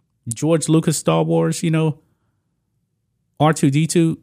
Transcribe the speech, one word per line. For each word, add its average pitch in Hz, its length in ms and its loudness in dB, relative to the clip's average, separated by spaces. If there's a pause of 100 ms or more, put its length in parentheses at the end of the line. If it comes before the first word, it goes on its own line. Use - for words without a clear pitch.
(340)
George 156 340 0
Lucas 156 280 0
Star 165 260 0
Wars, 165 400 -2
you 175 80 0
know, 160 300 -2 (1400)
R 151 140 4
two 156 180 2
D 151 160 0
two, 165 360 0